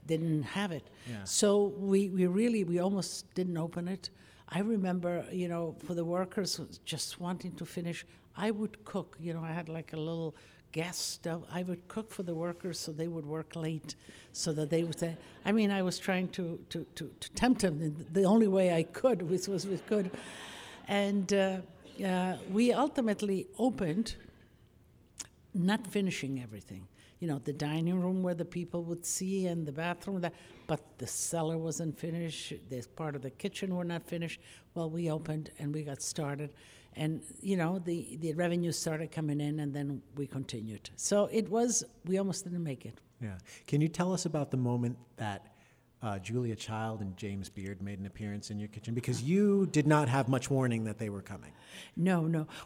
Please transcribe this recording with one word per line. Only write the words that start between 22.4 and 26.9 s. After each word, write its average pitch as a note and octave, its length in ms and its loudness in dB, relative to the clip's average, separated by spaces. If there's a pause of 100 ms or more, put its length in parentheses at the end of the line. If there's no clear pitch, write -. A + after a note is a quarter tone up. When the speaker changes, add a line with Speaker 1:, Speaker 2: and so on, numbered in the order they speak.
Speaker 1:
we A#3 200 6
ultimately G#3 760 2 (120)
opened G#3+ 580 2 (1400)
not G3+ 320 2
finishing D3+ 560 -2
everything. G2+ 440 -14 (340)